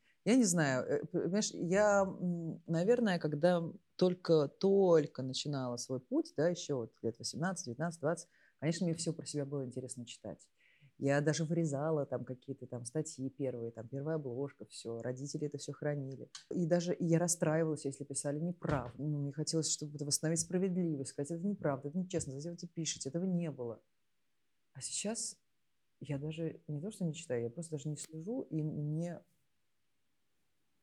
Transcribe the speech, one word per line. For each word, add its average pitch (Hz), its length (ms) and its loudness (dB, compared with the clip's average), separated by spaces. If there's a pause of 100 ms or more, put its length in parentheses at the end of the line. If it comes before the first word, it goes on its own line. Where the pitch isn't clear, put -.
(240)
Я 214 120 4
не 254 80 8
знаю, 156 420 2
э, 143 200 0
п-, 165 180 -2
понимаешь, 196 300 0
я, 202 480 4
м, 175 680 -2
наверное, 185 500 4
когда 165 460 6 (320)
только, 170 520 6
только 175 760 6
начинала 131 540 -2
свой 127 220 -4
путь, - 380 -2
да, 147 120 4
ещё 170 280 -2
вот 113 240 -4
лет 113 160 -2
восемнадцать, - 480 -4
девятнадцать, 160 360 -4
двадцать, 165 280 -2 (300)
конечно, 165 260 0
мне 165 100 2
всё 165 180 -4
про - 120 -8
себя 143 200 -2
было 139 200 -4
интересно 123 400 -8
читать. - 420 -12 (520)
Я 139 220 4
даже 151 240 2
вырезала 151 600 0
там 123 200 -4
какие-то 131 420 -10
там 120 180 -8
статьи 135 440 -4
первые, 120 420 -4
там 113 160 -12
первая 143 300 -4
обложка, 135 500 -6
всё, 117 340 -8
родители 139 460 -4
это 147 100 -6
всё - 160 -8
хранили. 135 560 -4 (220)
И 175 160 0
даже 175 320 2
я 165 200 6
расстраивалась, 160 680 2
если 139 180 -6
писали 143 360 -4
неправду. 147 640 -2
Ну, 147 160 0
мне 143 120 -2
хотелось, 156 400 -2
чтобы 147 240 -6
это 147 100 -6
восстановить 160 360 0
справедливость, 175 720 0
сказать: 143 200 -4
"Это 170 160 -4
неправда, 147 400 -2
это 147 100 -4
нечестно, 175 360 -4
зачем 151 180 -8
вы 175 60 -10
это 175 100 -12
пишете, - 420 -6
этого 170 160 -2
не 175 240 0
было". 123 320 -8 (920)
А 135 80 -16
сейчас - 560 -6 (640)
я 143 180 -4
даже 156 480 -4
не 147 140 -4
то, 202 100 -6
что 190 140 -4
не 151 80 0
читаю, 120 300 -4
я 117 80 -2
просто 165 220 -10
даже 147 160 -4
не 147 80 -4
слежу, 175 460 -8
и 156 200 -2
мне 156 580 -4 (1600)